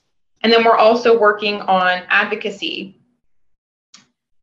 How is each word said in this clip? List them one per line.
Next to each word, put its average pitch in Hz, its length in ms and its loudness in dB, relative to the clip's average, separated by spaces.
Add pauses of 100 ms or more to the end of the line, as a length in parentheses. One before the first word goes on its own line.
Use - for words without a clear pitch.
(420)
And 226 100 2
then 233 120 4
we're 226 120 4
also 233 420 2
working 208 440 -2
on 180 460 0
advocacy 202 920 -6 (1400)